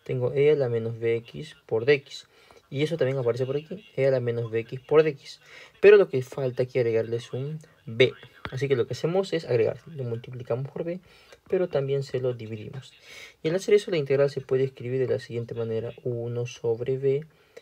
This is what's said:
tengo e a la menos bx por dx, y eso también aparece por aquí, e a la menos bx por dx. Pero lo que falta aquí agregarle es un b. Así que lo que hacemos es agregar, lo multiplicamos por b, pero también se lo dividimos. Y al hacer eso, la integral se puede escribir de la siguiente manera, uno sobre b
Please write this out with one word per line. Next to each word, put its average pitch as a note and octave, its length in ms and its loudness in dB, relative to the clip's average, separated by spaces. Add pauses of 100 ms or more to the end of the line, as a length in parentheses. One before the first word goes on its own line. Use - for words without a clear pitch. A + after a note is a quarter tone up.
tengo B2+ 260 -2
e C#3+ 200 4
a D3+ 40 6
la C3+ 140 0
menos A2+ 300 -2
bx A#2 560 -4 (100)
por A2+ 200 -2
dx, - 420 0 (420)
y C#3 140 -2
eso D#3+ 140 -2
también C3 200 2
aparece A#2+ 280 0
por C3+ 120 -4
aquí, - 280 -10 (120)
e C3+ 100 2
a C3+ 40 4
la B2+ 100 2
menos A#2 300 -4
bx A2+ 360 -6
por D#3 160 6
dx. - 380 -6 (400)
Pero G#3 160 12
lo F#3 100 8
que C3 140 -2
falta B2+ 420 -4
aquí B2 160 -2
agregarle A2+ 380 2
es - 160 -10
un C#3+ 260 -6 (260)
b. B2 280 2 (380)
Así C3 160 -4
que C3+ 80 2
lo A2+ 100 2
que B2 80 -8
hacemos F3+ 400 -2
es D#3+ 120 -2
agregar, A2+ 420 0
lo D3 160 -10
multiplicamos B2 680 -6
por - 120 -8
b, F3 160 -6 (500)
pero F3+ 180 0
también C#3 360 -2
se C3 160 -4
lo B2+ 140 -2
dividimos. A2+ 600 -12 (480)
Y D#3+ 80 0
al E3 60 0
hacer F#3+ 180 2
eso, G#3 160 4
la F3 80 0
integral C#3 320 2
se C#3 100 -6
puede C3 240 0
escribir C3 360 -4
de A#2+ 120 0
la A#2 80 0
siguiente A2+ 360 -8
manera, A2+ 380 -4 (100)
uno A#2+ 420 -4
sobre A#2+ 520 -4
b C#3 280 0 (360)